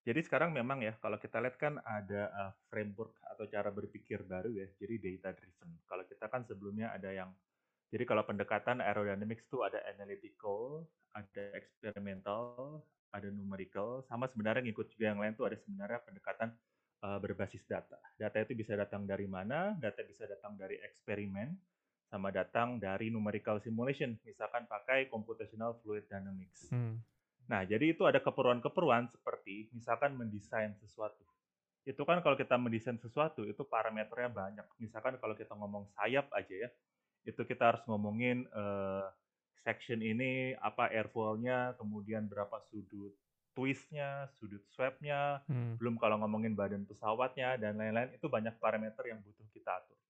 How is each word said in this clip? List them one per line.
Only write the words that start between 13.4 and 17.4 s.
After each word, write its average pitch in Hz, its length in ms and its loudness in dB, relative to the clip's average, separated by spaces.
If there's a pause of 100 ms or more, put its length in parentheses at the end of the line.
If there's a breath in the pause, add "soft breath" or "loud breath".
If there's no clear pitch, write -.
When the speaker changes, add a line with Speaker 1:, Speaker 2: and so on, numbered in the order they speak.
Speaker 1:
sama 120 160 -2
sebenarnya 117 400 2
ngikut 110 320 -2
juga 107 160 4
yang 101 80 0
lain 107 160 0
tuh 127 80 0
ada 104 160 0
sebenarnya 101 400 -6
pendekatan 107 560 -4 (460)
eh, 101 160 -2
berbasis 98 480 -4